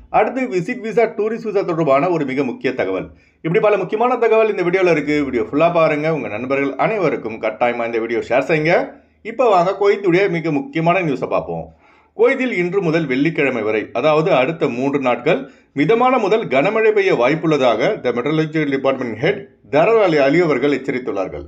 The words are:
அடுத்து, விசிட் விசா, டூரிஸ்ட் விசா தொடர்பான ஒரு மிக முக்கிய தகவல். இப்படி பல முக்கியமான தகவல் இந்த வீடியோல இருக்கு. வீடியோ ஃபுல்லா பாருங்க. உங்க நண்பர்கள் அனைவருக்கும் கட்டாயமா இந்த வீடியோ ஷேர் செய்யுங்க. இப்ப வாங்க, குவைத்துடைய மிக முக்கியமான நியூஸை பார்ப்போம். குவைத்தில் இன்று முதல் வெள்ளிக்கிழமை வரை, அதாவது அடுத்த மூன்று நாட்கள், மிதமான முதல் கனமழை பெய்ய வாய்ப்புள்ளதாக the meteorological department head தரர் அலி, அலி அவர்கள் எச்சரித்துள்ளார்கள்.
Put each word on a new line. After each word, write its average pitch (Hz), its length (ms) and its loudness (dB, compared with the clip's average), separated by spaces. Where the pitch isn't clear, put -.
அடுத்து, 226 320 0
விசிட் 185 380 -4
விசா, 220 240 0
டூரிஸ்ட் 220 380 -4
விசா 202 200 -2
தொடர்பான 160 480 2
ஒரு 160 160 0
மிக 131 180 -2
முக்கிய 123 300 -4
தகவல். 95 360 -4
இப்படி 165 240 -2
பல 208 180 4
முக்கியமான 220 380 0
தகவல் 220 420 2
இந்த 185 60 -2
வீடியோல 180 280 2
இருக்கு. 147 320 0
வீடியோ 120 200 -2
ஃபுல்லா 160 300 2
பாருங்க. 160 400 2
உங்க 127 140 -4
நண்பர்கள் 135 480 -4
அனைவருக்கும் 135 680 -2
கட்டாயமா 120 440 -2
இந்த 117 140 -4
வீடியோ 113 300 -2
ஷேர் - 20 -2
செய்யுங்க. 160 580 0
இப்ப 233 280 0
வாங்க, 190 320 4
குவைத்துடைய 202 480 2
மிக 165 220 -2
முக்கியமான 165 500 0
நியூஸை 135 260 -2
பார்ப்போம். 87 520 -4
குவைத்தில் 240 440 2
இன்று 175 240 0
முதல் 165 240 0
வெள்ளிக்கிழமை 135 560 0
வரை, 107 320 -2
அதாவது 156 400 2
அடுத்த 139 340 0
மூன்று 135 320 -2
நாட்கள், 131 520 -2
மிதமான 233 440 2
முதல் 208 300 0
கனமழை 208 440 2
பெய்ய 196 240 2
வாய்ப்புள்ளதாக 139 880 0
the 123 80 0
meteorological 151 580 -2
department 127 520 -2
head 170 240 -8
தரர் 190 320 2
அலி, 175 160 2
அலி 139 220 4
அவர்கள் 143 420 0
எச்சரித்துள்ளார்கள். 98 680 -6